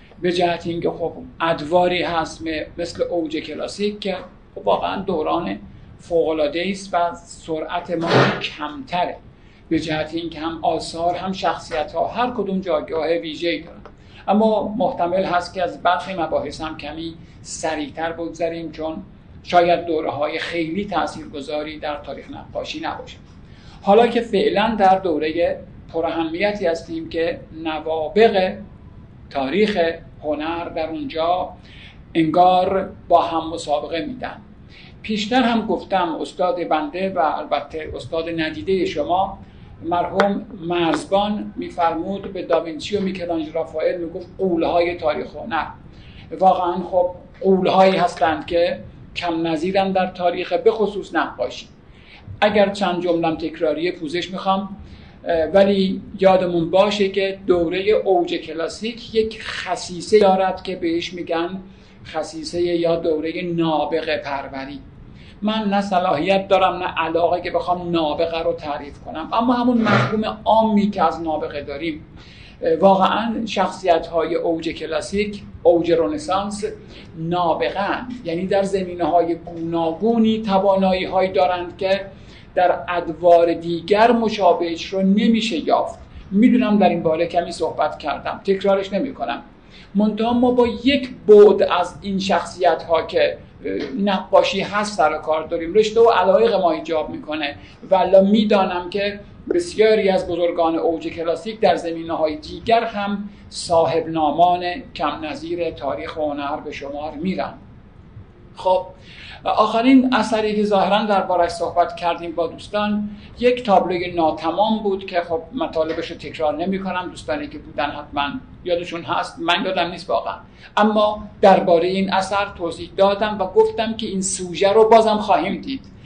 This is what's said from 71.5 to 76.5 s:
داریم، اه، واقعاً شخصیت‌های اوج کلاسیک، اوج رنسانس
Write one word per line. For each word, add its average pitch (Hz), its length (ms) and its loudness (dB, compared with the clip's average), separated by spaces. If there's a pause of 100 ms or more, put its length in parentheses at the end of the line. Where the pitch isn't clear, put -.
داریم، 147 420 -8 (580)
اه، 165 140 2
واقعاً 196 720 2
شخصیت‌های 165 880 0
اوج 165 340 -2
کلاسیک، 160 760 -4 (200)
اوج 170 300 6
رنسانس 180 720 0 (540)